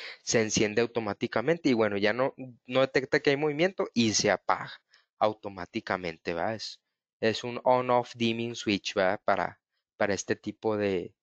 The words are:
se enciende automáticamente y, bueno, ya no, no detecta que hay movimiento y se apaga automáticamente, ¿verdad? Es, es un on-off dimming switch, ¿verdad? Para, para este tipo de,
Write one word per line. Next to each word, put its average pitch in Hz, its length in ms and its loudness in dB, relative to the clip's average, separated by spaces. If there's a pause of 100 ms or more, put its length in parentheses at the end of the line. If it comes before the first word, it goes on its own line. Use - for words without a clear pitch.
(220)
se 117 200 2
enciende 107 400 0
automáticamente 117 880 -2
y, - 20 6
bueno, 110 240 2
ya 104 160 2
no, 127 220 -2 (320)
no 127 160 2
detecta 135 380 0
que 147 100 2
hay 139 80 4
movimiento 156 560 0
y 117 180 4
se 101 180 2
apaga 92 420 0 (460)
automáticamente, 95 1160 -4
¿verdad? 95 220 -4
Es, - 260 -14 (380)
es 107 240 -2
un 120 200 -8
on-off 123 500 2
dimming 117 400 -2
switch, - 400 -2
¿verdad? 98 300 2
Para, 92 340 -2 (380)
para 101 180 0
este 107 220 -4
tipo 107 400 -4
de, 95 460 -2